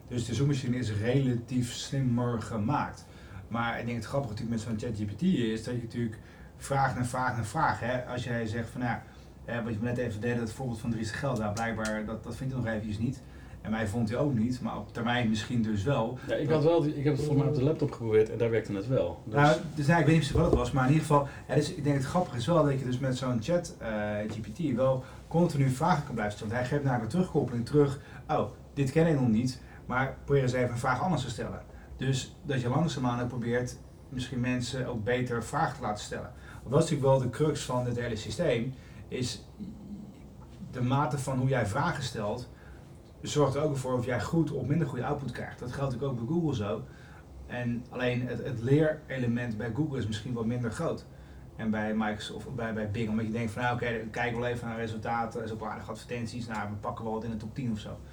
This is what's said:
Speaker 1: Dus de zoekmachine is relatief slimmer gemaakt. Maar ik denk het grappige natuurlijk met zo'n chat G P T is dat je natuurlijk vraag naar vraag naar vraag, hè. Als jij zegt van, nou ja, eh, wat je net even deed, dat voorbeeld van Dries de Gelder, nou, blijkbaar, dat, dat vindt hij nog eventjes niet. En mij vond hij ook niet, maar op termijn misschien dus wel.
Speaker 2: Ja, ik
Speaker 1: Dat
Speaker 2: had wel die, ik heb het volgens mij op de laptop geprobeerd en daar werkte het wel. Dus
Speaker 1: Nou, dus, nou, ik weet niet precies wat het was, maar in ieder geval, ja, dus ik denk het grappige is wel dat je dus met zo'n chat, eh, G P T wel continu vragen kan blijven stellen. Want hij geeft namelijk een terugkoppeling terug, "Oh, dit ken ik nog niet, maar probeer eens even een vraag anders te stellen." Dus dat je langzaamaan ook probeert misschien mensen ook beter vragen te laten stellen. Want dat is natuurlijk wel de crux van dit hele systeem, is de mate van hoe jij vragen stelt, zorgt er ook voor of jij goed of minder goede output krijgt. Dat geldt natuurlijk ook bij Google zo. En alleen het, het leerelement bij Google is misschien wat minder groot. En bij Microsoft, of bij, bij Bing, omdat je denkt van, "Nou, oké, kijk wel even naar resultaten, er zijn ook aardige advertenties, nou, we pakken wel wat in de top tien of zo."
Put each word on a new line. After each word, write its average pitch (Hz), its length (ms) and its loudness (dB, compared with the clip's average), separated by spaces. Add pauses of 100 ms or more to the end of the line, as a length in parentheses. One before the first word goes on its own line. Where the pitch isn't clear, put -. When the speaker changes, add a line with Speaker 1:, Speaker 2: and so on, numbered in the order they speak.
Speaker 1:
Dus 123 160 -2
de 120 100 -4
zoekmachine 127 420 2
is 107 160 -2
relatief 120 800 2
slimmer 120 680 0
gemaakt. 110 640 -2 (420)
Maar 117 300 0
ik 120 60 -4
denk 117 120 -2
het 107 100 -4
grappige 139 260 -2
natuurlijk 113 320 -2
met - 40 -6 (120)
zo'n - 80 -4
chat 101 100 -4 (100)
G - 60 -6
P - 40 -8
T - 40 -12
is 117 420 2
dat 123 100 -4
je 117 80 -2
natuurlijk 113 360 -4 (380)
vraag 135 380 0
naar 123 120 0
vraag 127 280 -2
naar 113 100 -2
vraag, 131 360 2
hè. 123 260 -2
Als 127 180 -4
jij 117 220 -2
zegt 113 240 -4
van, 123 100 -8
nou 123 120 0
ja, - 100 -6 (420)
eh, 117 200 -4
wat 117 80 -4
je 104 80 -2
net 123 180 0
even 104 220 -2
deed, 120 180 0
dat 113 140 -2
voorbeeld 123 280 -4
van 120 100 -2
Dries 110 200 -2
de - 60 -6
Gelder, 131 260 -2
nou, 104 120 0
blijkbaar, 110 500 -2
dat, 110 200 -6
dat 117 120 -8
vindt 131 160 -4
hij 123 100 -2
nog 113 100 0
eventjes 107 260 -2
niet. 135 240 -2 (380)
En 107 100 -6
mij 110 160 0
vond 110 220 0
hij 123 100 0
ook 143 160 2
niet, 117 260 2
maar 113 180 -4
op - 140 -10
termijn 120 360 2
misschien 110 340 2
dus 107 200 0
wel. 123 360 2 (100)
Speaker 2:
Ja, 120 60 0
ik 135 140 0
Speaker 1:
Dat 156 140 4
Speaker 2:
had 160 100 8
wel 170 80 6
die, 151 160 2
ik 139 80 0
heb 147 120 6
het - 80 0
volgens 139 200 4
mij 127 80 4
op 120 60 0
de 123 60 4
laptop 151 280 4
geprobeerd 110 380 4
en 117 80 -2
daar 117 120 2
werkte 110 220 0
het 98 140 -2
wel. 90 380 2
Dus 110 100 -4
Speaker 1:
Nou, 147 220 8 (180)
dus, 143 120 -2
nou, 170 140 8
ik 214 60 4
weet 160 80 8
niet 165 100 6
precies - 60 0 (120)
wat 170 80 4
het - 80 6
was, 123 140 0
maar 131 140 4
in 131 60 6
ieder 156 140 4
geval, 143 220 6 (200)
ja, 120 60 0
dus 151 200 2
ik 139 100 -4
denk 143 120 4
het 131 80 0
grappige 175 320 2
is 120 100 -2
wel 165 180 6
dat 139 140 2
je 120 60 -4
dus 123 140 0
met 127 180 0
zo'n 123 260 0
chat, 175 360 0
eh, 113 100 -8 (400)
G 104 120 -6
P 101 140 -8
T 143 200 0
wel 131 300 4 (240)
continu 147 400 4
vragen 156 360 4
kan 127 100 -6
blijven 104 220 -2
stellen. 107 180 -6
Want 123 100 0
hij 127 60 -2
geeft 143 140 2
namelijk 120 280 0
een 175 60 2
terugkoppeling 131 480 0
terug, 143 340 4 (280)
"Oh, 107 220 0 (240)
dit 139 160 0
ken 160 160 6
ik 151 140 4
nog 123 80 4
niet, 123 320 2 (260)
maar 127 380 0
probeer 139 180 4
eens 120 100 2
even 123 180 2
een - 80 -2
vraag 131 240 2
anders 165 200 2
te - 80 -6
stellen." 98 320 -6 (340)
Dus 131 460 0
dat 135 180 0
je 120 80 0
langzaamaan 127 540 2
ook 123 60 -2
probeert 120 480 0 (320)
misschien 127 320 -4
mensen 127 460 0
ook 113 180 -4
beter 123 400 0
vragen 127 320 0
te - 60 -12
laten 110 220 -4
stellen. 110 280 -8 (300)
Want - 120 -8
dat 160 100 8
is 165 60 0
natuurlijk 135 300 6
wel 131 100 0
de - 60 -6
crux 151 280 2
van 123 200 0
dit 120 160 -2
hele 117 160 -2
systeem, 120 580 0 (340)
is - 360 -4 (1300)
de 123 120 -6
mate 139 360 2
van 135 200 -2
hoe 127 100 4
jij 120 180 2
vragen 147 360 0
stelt, 113 460 -4 (720)
zorgt 143 320 2
er 143 80 0
ook 143 140 2
voor 127 180 -2
of 117 100 0
jij 120 160 0
goed 160 300 2
of - 160 -2
minder 151 200 2
goede 123 180 -4
output 131 280 -2
krijgt. - 260 -10
Dat 127 140 -8
geldt 135 200 -2
natuurlijk 123 280 -2
ook 117 60 -4
bij 143 100 0
Google 156 180 2
zo. 104 280 -2 (640)
En 120 440 -4
alleen 123 360 0
het, 120 180 -4
het 107 160 -4
leerelement 123 960 2
bij 113 180 -4
Google 143 240 -2
is 110 80 -2
misschien 110 260 -4
wat 113 140 -2
minder 120 240 -2
groot. - 340 -4 (520)
En 110 140 -2
bij 107 240 0
Microsoft, 107 520 -4
of - 80 -8
bij, 113 200 -4
bij 107 160 -4
Bing, 107 180 -2
omdat 110 180 0
je 110 60 -2
denkt 113 200 -2
van, 123 100 -4
"Nou, 123 120 2
oké, 117 260 -2 (100)
kijk 120 240 -2
wel 120 120 -2
even 117 220 -2
naar 113 80 -6
resultaten, 117 640 -4
er 110 80 -4
zijn 110 120 -6
ook 113 60 -6
aardige 107 240 -8
advertenties, 113 560 -8
nou, 107 240 -4
we 104 60 -6
pakken 113 280 -6
wel 110 100 -4
wat 110 100 -4
in 117 60 -4
de 110 60 -4
top 107 180 -8
tien 123 180 -2
of 101 60 -2
zo." - 180 -8 (160)